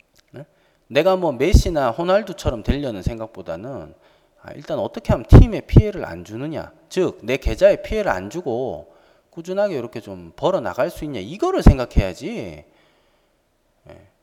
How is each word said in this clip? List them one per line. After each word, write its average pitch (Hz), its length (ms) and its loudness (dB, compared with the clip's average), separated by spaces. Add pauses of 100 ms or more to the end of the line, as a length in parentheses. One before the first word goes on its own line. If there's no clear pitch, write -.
(380)
예? 143 80 -18 (420)
내가 165 280 2
뭐 180 160 0
메시나 143 600 2
호날두처럼 170 720 -2
되려는 123 380 -4
생각보다는, 95 960 -10 (480)
아, - 100 -18
일단 147 260 -8
어떻게 214 320 -4
하면 165 160 -2
팀에 202 340 10
피해를 196 440 2
안 85 180 -12
주느냐, 110 480 -10 (180)
즉 175 340 -2
내 123 140 -2
계좌에 156 440 2
피해를 208 300 -4
안 95 180 -4
주고 120 640 -8 (380)
꾸준하게 185 440 -4
이렇게 120 260 -8
좀 90 340 -16
벌어 175 260 0
나갈 120 300 -4
수 - 140 -12
있냐, 139 140 -8
이거를 214 440 -4
생각해야지. 113 1000 0 (1300)
예. 87 180 -20 (160)